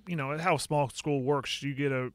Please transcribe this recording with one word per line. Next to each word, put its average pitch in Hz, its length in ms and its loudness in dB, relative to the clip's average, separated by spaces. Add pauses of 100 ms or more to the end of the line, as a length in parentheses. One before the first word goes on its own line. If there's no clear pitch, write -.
you 175 80 -4
know, 143 220 -4
how 165 200 4
small 147 320 2
school 143 340 0
works. 139 400 0
You 139 100 -4
get 139 180 0
a, 127 240 -2